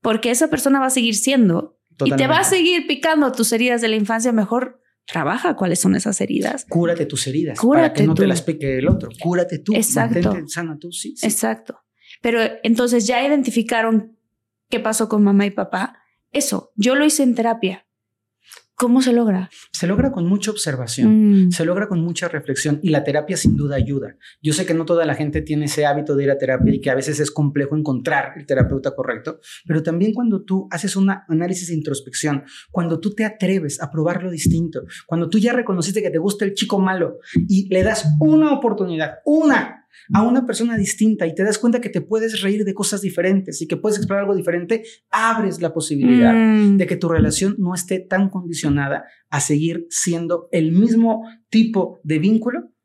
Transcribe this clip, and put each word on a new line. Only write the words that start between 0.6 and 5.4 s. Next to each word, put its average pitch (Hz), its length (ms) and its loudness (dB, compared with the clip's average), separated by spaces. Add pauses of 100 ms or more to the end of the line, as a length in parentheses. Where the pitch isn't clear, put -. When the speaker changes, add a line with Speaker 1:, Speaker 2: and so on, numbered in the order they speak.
Speaker 1:
va 262 60 0
a 262 40 0
seguir 233 260 0
siendo 226 600 2 (280)
y 135 60 2
te 135 160 2
va 311 100 4
a 370 60 2
Speaker 2:
Totalmente. - 60 0
Speaker 1:
seguir 359 380 2
picando 294 460 0
tus 226 180 0
heridas 233 300 0
de 226 80 -2
la 220 80 0
infancia. 226 340 0
Mejor 233 480 0 (260)
trabaja 185 520 -2